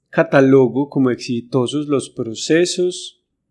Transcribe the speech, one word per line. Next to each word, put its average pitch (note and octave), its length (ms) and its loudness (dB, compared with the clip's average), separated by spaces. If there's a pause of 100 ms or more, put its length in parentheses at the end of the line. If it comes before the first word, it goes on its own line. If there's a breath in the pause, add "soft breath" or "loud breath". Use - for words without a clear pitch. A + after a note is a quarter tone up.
(100)
catalogo C3+ 800 4
como C3 220 0
exitosos B2 760 -4
los C#3 220 -4
procesos E3+ 1120 -4 (280)